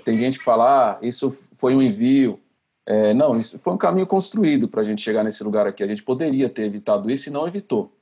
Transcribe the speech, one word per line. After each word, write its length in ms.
tem 100
gente 220
que 80
fala, 460
"Ah, 100
isso 340
foi 180
um 80
envio." 580
É, 260
não, 220
isso 240
foi 140
um 40
caminho 300
construído 600
pra 120
gente 200
chegar 200
nesse 220
lugar 240
aqui. 160
A 40
gente 140
poderia 460
ter 160
evitado 480
isso 160
e 40
não 140
evitou. 460